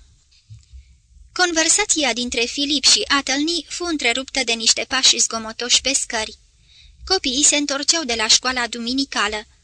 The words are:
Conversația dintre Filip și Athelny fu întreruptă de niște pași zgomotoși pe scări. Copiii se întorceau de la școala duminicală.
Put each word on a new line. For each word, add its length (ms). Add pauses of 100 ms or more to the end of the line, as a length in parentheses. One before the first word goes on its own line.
(1300)
Conversația 800
dintre 320
Filip 400
și 240
Athelny 600
fu 160
întreruptă 600
de 80
niște 360
pași 300
zgomotoși 640
pe 120
scări. 460 (680)
Copiii 400
se 120
întorceau 480
de 100
la 140
școala 380
duminicală. 800 (180)